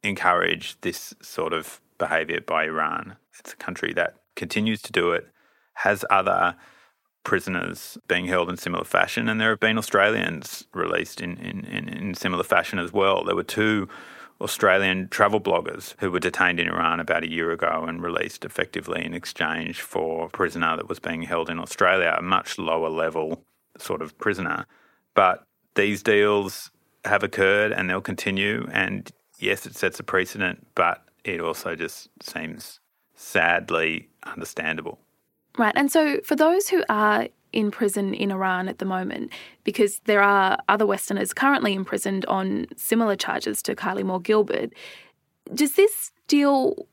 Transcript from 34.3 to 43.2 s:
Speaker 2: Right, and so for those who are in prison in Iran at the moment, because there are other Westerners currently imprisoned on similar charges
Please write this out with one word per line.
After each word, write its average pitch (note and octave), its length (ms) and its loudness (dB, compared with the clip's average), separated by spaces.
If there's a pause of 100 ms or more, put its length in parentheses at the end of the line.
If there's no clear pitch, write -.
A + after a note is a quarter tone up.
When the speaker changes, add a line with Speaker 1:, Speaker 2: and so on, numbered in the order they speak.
Speaker 2:
Right, A3 180 2
and C#4 160 2
so D4+ 300 2
for - 140 0
those E4 340 4
who F4+ 200 2
are G#3+ 380 2 (240)
in G#3 180 0
prison G3+ 440 -2
in G3+ 180 -2
Iran F#3+ 380 0
at - 100 -10
the G3 60 -4
moment, F#3 460 -4 (320)
because - 420 2
there G#3 180 6
are G3 340 6 (120)
other G#3 160 6
Westerners G3 480 -2
currently C4 400 4
imprisoned G3 520 -2
on F#3+ 400 0 (120)
similar A3 380 2
charges - 480 -4